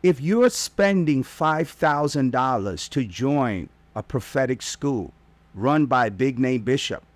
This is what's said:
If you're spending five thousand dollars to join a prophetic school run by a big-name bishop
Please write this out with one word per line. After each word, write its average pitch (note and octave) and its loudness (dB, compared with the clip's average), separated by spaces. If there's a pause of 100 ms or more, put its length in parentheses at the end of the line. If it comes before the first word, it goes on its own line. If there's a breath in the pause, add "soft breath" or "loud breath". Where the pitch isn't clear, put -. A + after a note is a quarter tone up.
If D#3 2
you're A3+ 4
spending F3 2
five D#3 -2
thousand C#3+ 0
dollars A#2+ -2
to C#3 -2
join A2+ -2 (280)
a G#2+ -6
prophetic B2+ -4
school C3 -4 (420)
run C#3 2
by B2 2
a G#2+ -2
big-name B2+ 0
bishop B2 -2 (120)